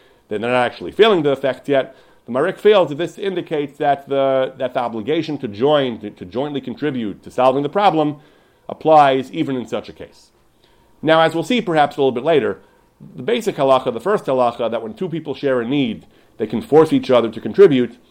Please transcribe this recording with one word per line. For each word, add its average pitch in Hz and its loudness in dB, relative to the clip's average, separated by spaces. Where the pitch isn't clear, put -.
they're 104 -6
not 117 -4
actually 123 -2
feeling 202 4
the 143 2
effects 131 -4
yet. 135 0
The 117 -10
Marik 160 -2
feels 202 4
that 147 -8
this 160 -6
indicates 165 -6
that 143 -2
the, 135 0
that 127 -6
the 131 -2
obligation 123 -4
to 127 -8
join, 123 0
to, 104 -10
to - -16
jointly 135 -6
contribute 120 -8
to - -18
solving 131 2
the 139 -4
problem 156 0
applies 139 2
even 139 -4
in 117 -6
such 107 -8
a - -18
case. - -20
Now, 160 4
as 160 2
we'll 165 -2
see 240 0
perhaps 156 0
a 147 -2
little 131 2
bit 120 -4
later, 117 0
the 139 -14
basic 208 -4
halacha, 135 2
the 113 -8
first 202 -2
halacha, 123 0
that 113 -6
when 110 -10
two 185 -8
people 151 -8
share 131 -2
a 113 -6
need, 123 -2
they 107 -6
can - -4
force 151 4
each 131 0
other 113 2
to 110 -14
contribute, 127 4